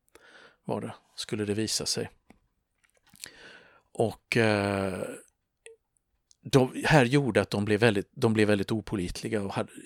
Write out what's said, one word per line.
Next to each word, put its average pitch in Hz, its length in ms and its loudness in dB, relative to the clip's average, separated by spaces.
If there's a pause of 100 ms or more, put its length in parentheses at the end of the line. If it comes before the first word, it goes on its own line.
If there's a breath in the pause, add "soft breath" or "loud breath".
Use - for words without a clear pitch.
(640 loud breath)
Var 110 160 -4
det, 110 120 -12 (220)
skulle 104 300 -6
det 101 80 -2
visa 107 320 -2
sig. - 240 -4 (1800 loud breath)
Och, - 440 -4
eh, 101 640 0 (1400)
de, 131 440 2
här 143 200 6
gjorde 120 360 2
att 95 80 -2
de 104 160 0
blev 104 140 2
väldigt, 101 320 2
de 117 220 0
blev 107 140 4
väldigt 101 240 0
opålitliga 107 720 -4
och 98 120 -8
hade, 110 160 -6 (160)